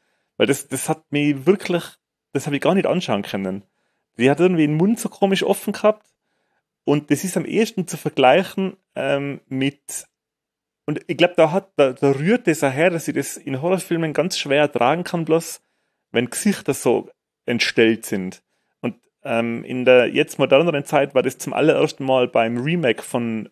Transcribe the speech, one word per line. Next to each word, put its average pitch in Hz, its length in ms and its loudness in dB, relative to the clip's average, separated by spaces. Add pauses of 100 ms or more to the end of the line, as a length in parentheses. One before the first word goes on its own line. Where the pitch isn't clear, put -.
(380)
Weil 113 100 2
das, 139 200 -2
das - 220 -8
hat - 220 -6
mich 143 340 -2
wirklich, 180 380 0 (500)
das 135 140 -4
hab 143 60 -2
ich 139 80 -4
gar 160 120 2
nicht 190 140 0
anschauen 135 340 -2
können. 98 420 -6 (540)
Die 120 140 4
hat 143 80 0
irgendwie 175 260 4
den 151 120 0
Mund 202 220 2
so 208 100 -6
komisch 196 340 0
offen - 300 -2
gehabt - 340 0 (760)
und 147 260 0
das - 120 0
ist 190 140 -4
am 165 80 -4
ehesten 214 420 -2
zu 160 100 -10
vergleichen, 165 800 2 (180)
ähm, 139 520 -4
mit, - 600 -6 (800)
und 151 220 -6
ich 156 100 -6
glaub, 170 180 2
da 160 160 4
hat, 190 240 -4
da, 135 180 4
da 139 180 2
rührt 170 360 0
es 156 160 0
auch 135 100 0
her, 160 160 2
dass 170 180 -4
ich 147 80 -6
das - 220 -6
in 135 240 -8
Horrorfilmen 170 520 -2
ganz 160 260 -2
schwer 143 220 0
ertragen 147 420 0
kann, 170 220 -4
bloß 165 360 -2 (500)
wenn 120 200 -2
Gesichter - 420 -4
so 117 360 -2 (360)
entstellt 113 640 0
sind. 92 340 -6 (400)
Und, 123 140 -6 (280)
ähm, 117 420 -4
in 127 200 -4
der 127 220 8
jetzt - 320 -2
moderneren 143 440 2
Zeit 139 300 0
war 127 80 4
das 127 160 -4
zum - 160 -10
allerersten 143 520 2
Mal 131 220 2
beim 117 300 0
Remake 147 460 -2
von 113 480 -4